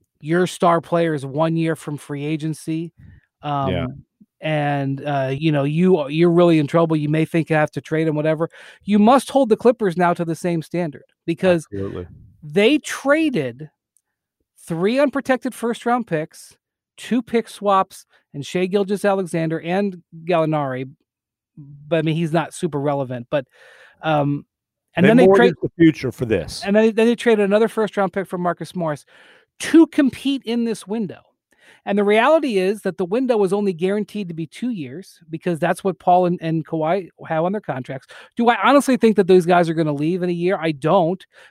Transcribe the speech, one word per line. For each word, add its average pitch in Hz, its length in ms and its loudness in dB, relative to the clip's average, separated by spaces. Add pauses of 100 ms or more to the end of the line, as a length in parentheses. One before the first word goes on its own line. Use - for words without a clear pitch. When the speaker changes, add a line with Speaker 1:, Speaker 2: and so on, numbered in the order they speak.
(200)
Speaker 1:
Your 170 260 0
star 170 360 2
player 170 340 -2
is 139 100 -8
one 160 300 -2
year 160 200 -2
from 147 220 -10
free 143 280 -10
agency." 160 680 -6 (480)
Um, 143 300 -4
Speaker 2:
Yeah. 85 160 -4 (540)
Speaker 1:
and, 143 640 -4
uh, 135 320 -4
you 156 160 -2
know, 143 120 0
you, 156 460 2
you're 160 200 2
really 170 300 4
in 143 80 0
trouble. 165 300 2
You 147 120 -2
may 156 160 0
think 160 240 -2
you 160 60 0
have 151 160 0
to 147 100 -10
trade 160 260 -4
him, 151 80 -2
whatever. 156 340 -2 (340)
You 208 160 2
must 247 320 4
hold 269 180 2
the 208 80 4
Clippers 220 400 2
now 175 160 2
to 175 120 -4
the 165 100 -4
same 170 260 -4
standard 170 440 -8 (200)
because 170 460 0
Speaker 2:
Absolutely. 98 360 -8 (360)
Speaker 1:
they 202 340 2
traded 208 920 -2 (880)
three 196 420 -2
unprotected 262 560 -2
first-round 240 520 -4
picks, - 500 -8 (400)
two 240 240 -2
pick 226 260 -2
swaps, 196 580 -2 (280)
and 143 120 -10
Shai 185 200 -4
Gilgeous-Alexander 190 960 -2
and 180 420 -4 (220)
Gallinari. 147 640 -2 (640)
But, 147 440 -6
I - 20 0
mean, 156 160 0
he's 160 160 -2
not 156 200 -2
super 147 280 -6
relevant. 131 480 -4
But, 147 180 -2 (540)
um, 147 440 0 (500)
and 175 100 4
Speaker 2:
They - 20 8
Speaker 1:
then 226 100 8
they 220 80 8
Speaker 2:
mortgaged 190 360 6
Speaker 1:
trade 151 160 -4
Speaker 2:
the 170 60 4
future 139 280 2
for 123 140 -6
this. 95 400 -2
Speaker 1:
and 196 100 0
then, 220 200 4
then 226 120 2
they 240 80 2
traded 214 300 2
another 208 240 2
first-round 202 420 -2
pick 190 160 -6
for 190 100 -8
Marcus 175 380 -6
Morris 160 300 -6 (540)
to 320 280 6
compete 277 560 -2
in 233 220 -2
this 226 200 -6
window. 196 360 -8 (640)
And 202 120 -2
the 208 60 4
reality 240 560 2
is 196 240 0
that 185 140 -4
the 190 80 -4
window 226 380 0
is 175 80 0
only 202 220 0
guaranteed 190 560 -4
to 170 40 -10
be 160 140 -8
two - 220 -8
years 160 500 -12 (100)
because 160 300 -4
that's 175 240 -2
what 185 160 -2
Paul 180 260 4
and, 175 160 0
and 160 240 -4
Kawhi 165 440 -4 (180)
have 160 160 -2
on 180 80 -2
their 208 100 -6
contracts. 131 460 -10 (300)
Do 233 100 0
I 233 160 4
honestly 254 320 4
think 220 220 4
that 190 100 4
those 185 180 6
guys 175 240 4
are 165 40 -2
gonna 156 200 0
leave 165 300 -2
in 180 60 -2
a 175 40 0
year? 175 260 -2
I 160 120 -2
don't, 160 540 0 (260)